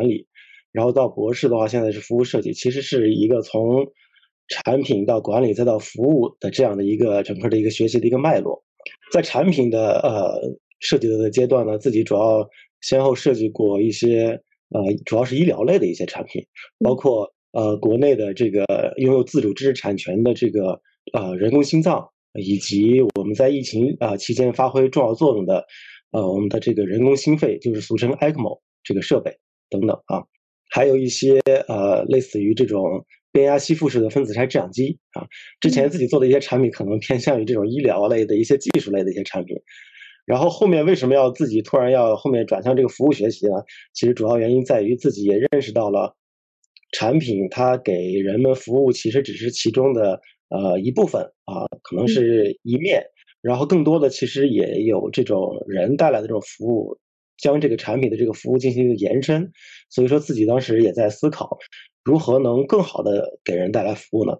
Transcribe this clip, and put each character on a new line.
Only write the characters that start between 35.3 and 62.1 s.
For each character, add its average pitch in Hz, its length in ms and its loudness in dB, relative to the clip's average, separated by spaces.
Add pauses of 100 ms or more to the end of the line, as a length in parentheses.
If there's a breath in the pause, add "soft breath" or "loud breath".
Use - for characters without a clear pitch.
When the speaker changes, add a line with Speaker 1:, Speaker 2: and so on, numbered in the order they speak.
Speaker 1:
之 165 100 2
前 139 180 2
自 147 100 -6
己 127 80 0
做 143 120 2
的 131 80 4
一 123 40 4
些 139 100 4
产 131 200 -2
品 123 100 2
可 107 140 -8
能 101 140 -2
偏 120 200 -2
向 120 220 0
于 110 40 -4
这 120 100 -2
种 104 140 0
医 120 100 -4
疗 104 300 2
类 113 180 2
的 107 100 0
一 113 60 2
些 139 160 2
技 - 120 -6 (100)
术 101 100 -6
类 98 140 0
的 95 60 -2
一 92 40 -4
些 101 80 -6
产 95 220 -8
品。 92 120 -10 (680 loud breath)
然 127 140 0
后 165 80 4
后 208 180 2
面 160 200 4
为 185 80 4
什 - 120 0
么 127 80 4
要 135 160 6
自 135 160 -2
己 110 140 0
突 - 160 -2
然 127 160 2
要 117 240 4
后 139 140 -4
面 117 160 0
转 98 160 -2
向 127 120 0
这 131 80 4
个 123 60 2
服 - 160 -4
务 147 80 4
学 104 180 0
习 104 160 -2
呢？ 104 60 2 (400 loud breath)
其 - 140 -2
实 120 80 4
主 113 120 -2
要 117 120 2
原 117 140 0
因 127 120 2
在 127 160 2
于 110 160 0
自 123 160 0
己 101 120 -6
也 101 120 2
认 139 240 0
识 113 100 -4
到 107 200 -2
了 98 260 -2 (760)
产 120 260 0
品 107 320 -2
它 127 260 0
给 92 380 -2
人 98 260 -2
们 131 140 4
服 131 280 0
务 131 80 4
其 117 200 -2
实 135 120 0
只 110 120 -12
是 113 160 -8
其 - 200 -2
中 131 220 2
的， 101 260 0 (300 soft breath)
呃， 95 320 -2
一 107 100 -4
部 175 160 0
分 104 160 -4 (220)
啊， 190 240 -10 (140)
可 - 120 -12
能 123 140 -2
是 117 540 0
一 120 160 -2
面， 165 220 0
Speaker 2:
嗯。 - 100 -10 (320 soft breath)
Speaker 1:
然 123 160 -2
后 143 80 -2
更 156 180 2
多 156 160 2
的 143 80 4
其 135 180 -4
实 139 220 0
也 101 360 0
有 107 260 0
这 - 120 0
种 98 460 -2
人 98 280 0
带 160 140 2
来 110 120 0
的 113 40 -8
这 110 60 -8
种 107 80 -4
服 113 340 -4
务， 101 240 -4 (380)
将 147 240 0
这 147 80 2
个 113 80 -2
产 113 240 -4
品 127 100 0
的 107 60 -4
这 120 80 0
个 113 80 0
服 120 180 -8
务 127 60 2
进 127 160 0
行 123 140 2
一 - 20 4
个 120 60 2
延 135 280 0
伸。 156 300 -2 (380 loud breath)
所 127 120 0
以 127 60 4
说 143 100 4
自 151 160 -4
己 107 120 0
当 120 120 2
时 117 240 2
也 104 100 4
在 107 180 0
思 151 180 -2
考， - 300 -8 (440 loud breath)
如 151 160 2